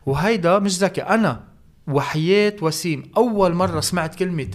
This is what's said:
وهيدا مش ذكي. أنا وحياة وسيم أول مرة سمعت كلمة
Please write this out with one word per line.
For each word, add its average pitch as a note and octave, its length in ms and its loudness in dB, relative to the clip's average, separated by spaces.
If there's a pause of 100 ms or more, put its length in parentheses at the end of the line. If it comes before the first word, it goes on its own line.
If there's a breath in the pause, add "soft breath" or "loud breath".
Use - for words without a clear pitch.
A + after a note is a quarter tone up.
وهيدا F3 520 2
مش G3 200 0
ذكي. F#3 240 0
أنا F#3+ 420 0 (420)
وحياة F3+ 760 0
وسيم D#3 540 -4
أول G3+ 380 2
مرة F3 260 0
سمعت E3 340 -4
كلمة F3 400 -4